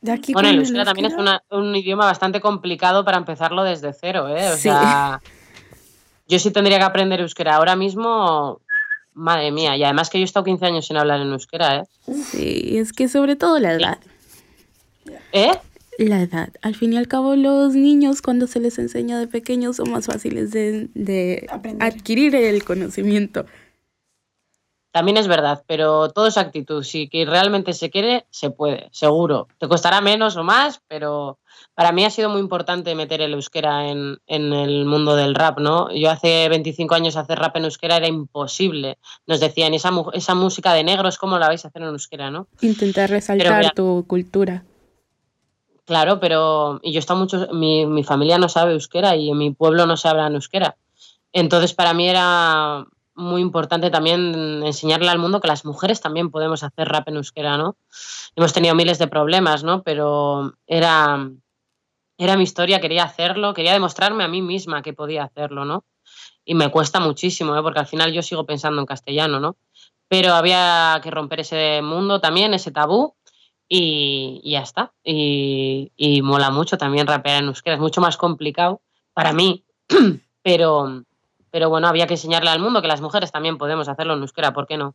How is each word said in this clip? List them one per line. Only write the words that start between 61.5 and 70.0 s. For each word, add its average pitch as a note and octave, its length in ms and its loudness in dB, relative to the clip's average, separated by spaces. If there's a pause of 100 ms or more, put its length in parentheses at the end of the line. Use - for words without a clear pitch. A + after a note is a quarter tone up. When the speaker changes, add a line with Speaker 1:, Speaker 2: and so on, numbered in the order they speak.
Speaker 2:
era F3+ 180 2
mi F#3+ 80 4
historia, F3+ 380 0
quería E3 220 0
hacerlo, F#3 500 -2
quería E3+ 180 0
demostrarme G3 540 0
a - 20 -4
mí F3+ 140 -4
misma F3 400 -6
que D3+ 100 -12
podía D3 320 -8
hacerlo, C#3+ 420 -10
¿no? D#3+ 200 -6 (580)
Y D#3+ 120 -4
me D3 160 2
cuesta D#3 280 0
muchísimo, D#3+ 560 -2
¿eh? D3+ 60 0
Porque D3+ 180 -2
al C#3+ 80 -2
final D#3+ 240 -2
yo E3 120 -4
sigo D#3+ 220 -6
pensando D3+ 360 -4
en C3+ 60 -4
castellano, C#3+ 520 -4
¿no? D3+ 160 -4 (540)